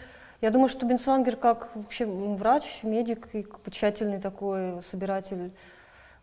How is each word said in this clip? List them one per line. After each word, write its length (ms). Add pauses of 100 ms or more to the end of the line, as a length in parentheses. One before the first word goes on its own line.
(420)
я 100
думаю, 180
что 160
Бенсвангер 520
как 380
вообще, 300
м, 320
врач, 460
медик 500
и 100
как 180
бы 100
тщательный 500
такой 600
собиратель, 680 (720)